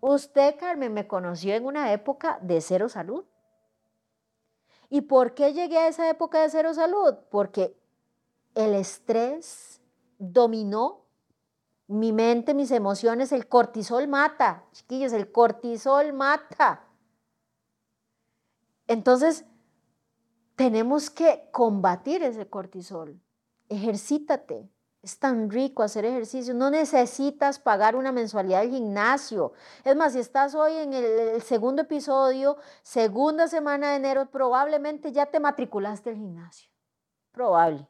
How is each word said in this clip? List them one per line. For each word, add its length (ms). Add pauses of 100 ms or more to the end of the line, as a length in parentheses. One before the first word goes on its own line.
Usted, 580
Carmen, 360
me 120
conoció 480
en 120
una 260
época 500
de 180
cero 280
salud. 360 (1600)
¿Y 140
por 320
qué 180
llegué 260
a 100
esa 220
época 300
de 100
cero 240
salud? 400 (160)
Porque 460 (800)
el 180
estrés 1040 (380)
dominó 840 (840)
mi 260
mente, 420
mis 180
emociones. 600
El 140
cortisol 640
mata, 640
chiquillos, 400
el 200
cortisol 800
mata. 720 (2000)
Entonces, 580 (1120)
tenemos 540
que 420
combatir 680
ese 260
cortisol. 720 (480)
Ejercítate. 1000 (340)
Es 160
tan 300
rico 340
hacer 220
ejercicio. 480
No 180
necesitas 880
pagar 380
una 160
mensualidad 480
al 100
gimnasio. 840 (320)
Es 120
más, 160
si 60
estás 360
hoy 200
en 180
el, 120
el 380
segundo 400
episodio, 760 (240)
segunda 640
semana 420
de 60
enero, 340
probablemente 840
ya 140
te 140
matriculaste 720
al 60
gimnasio. 520 (640)
Probable. 580